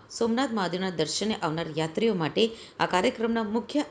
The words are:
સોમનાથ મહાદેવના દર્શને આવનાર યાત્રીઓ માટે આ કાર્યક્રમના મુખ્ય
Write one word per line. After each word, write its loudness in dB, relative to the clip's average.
સોમનાથ 2
મહાદેવના 0
દર્શને -2
આવનાર -2
યાત્રીઓ 2
માટે 2
આ 4
કાર્યક્રમના 2
મુખ્ય 0